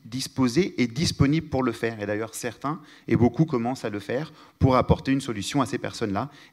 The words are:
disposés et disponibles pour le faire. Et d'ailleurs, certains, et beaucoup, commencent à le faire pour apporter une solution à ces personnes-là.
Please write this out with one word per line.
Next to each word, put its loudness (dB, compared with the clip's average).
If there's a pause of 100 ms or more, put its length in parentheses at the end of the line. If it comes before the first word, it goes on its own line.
disposés 0
et 2
disponibles 2
pour 0
le 0
faire. -4
Et -4
d'ailleurs, -4
certains, -6 (300)
et 4
beaucoup, 4
commencent -2
à -4
le -6
faire -4 (260)
pour 6
apporter 2
une 2
solution -2
à 0
ces -4
personnes-là. -4 (240)